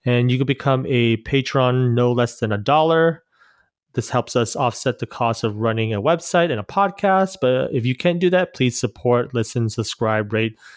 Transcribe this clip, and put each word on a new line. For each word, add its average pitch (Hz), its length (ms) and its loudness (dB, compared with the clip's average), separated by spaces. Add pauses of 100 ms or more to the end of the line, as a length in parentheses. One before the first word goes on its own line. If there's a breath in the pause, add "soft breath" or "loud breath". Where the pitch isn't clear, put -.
And 123 260 2
you 127 60 2
can 135 80 0
become 131 420 0
a 117 300 2
patron 127 800 0
no 123 160 2
less 120 280 0
than 110 120 -2
a 101 60 0
dollar. 160 640 2 (720 soft breath)
This - 160 -4
helps - 260 -2
us 117 200 0
offset 123 440 -2
the 117 80 -6
cost - 360 -2
of 104 140 -4
running 113 360 -2
a 101 80 -2
website 170 500 0
and 110 80 -4
a 101 40 -8
podcast. 190 800 0
But 127 320 0
if 117 120 -2
you 127 100 0
can't 175 240 0
do 180 120 2
that, 180 240 0
please 127 240 0
support, 120 560 0
listen, 113 340 -2
subscribe, 110 640 -2
rate, 110 240 -2 (200 loud breath)